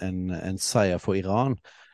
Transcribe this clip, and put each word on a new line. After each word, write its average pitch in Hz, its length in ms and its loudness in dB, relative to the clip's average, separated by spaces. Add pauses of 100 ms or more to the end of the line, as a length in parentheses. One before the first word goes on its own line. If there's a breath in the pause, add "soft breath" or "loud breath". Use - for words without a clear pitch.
en, 92 300 -4
en 92 260 -4
seier 98 440 2
for 101 120 0
Iran. 101 440 0 (360 soft breath)